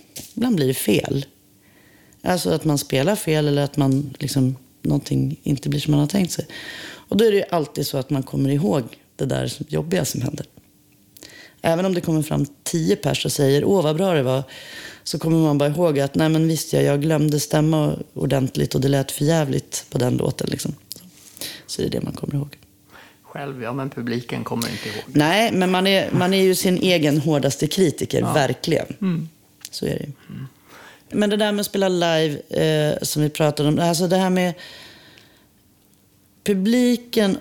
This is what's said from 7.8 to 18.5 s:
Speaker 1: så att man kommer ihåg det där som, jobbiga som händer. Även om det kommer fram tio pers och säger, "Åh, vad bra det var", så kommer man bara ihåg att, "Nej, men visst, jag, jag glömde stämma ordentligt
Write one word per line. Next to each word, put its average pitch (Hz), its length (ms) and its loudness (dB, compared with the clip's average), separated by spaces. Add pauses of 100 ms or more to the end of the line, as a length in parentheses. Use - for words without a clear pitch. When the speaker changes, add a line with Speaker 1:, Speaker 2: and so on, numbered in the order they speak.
Speaker 1:
så 147 100 -6
att 131 120 -6
man 135 140 -2
kommer 135 260 -2
ihåg 147 340 0 (320)
det 143 100 -4
där 131 220 -2
som, - 220 -8
jobbiga - 360 -2
som - 160 -4
händer. - 240 -6 (1160)
Även 165 240 0
om 190 80 0
det - 80 -2
kommer 156 200 0
fram 147 240 0 (180)
tio 175 320 0
pers 143 300 -2
och 143 60 -2
säger, 143 340 2
"Åh, 190 180 2
vad 151 120 0
bra 185 180 0
det 143 100 2
var", 131 200 0 (600)
så - 160 -6
kommer 165 180 2
man 151 200 4
bara 143 120 2
ihåg 151 300 2
att, 139 160 0
"Nej, 160 140 4
men 160 180 2
visst, 160 260 -2
jag, 139 100 4
jag 143 180 2
glömde 151 380 2
stämma 151 560 2 (180)
ordentligt 143 600 0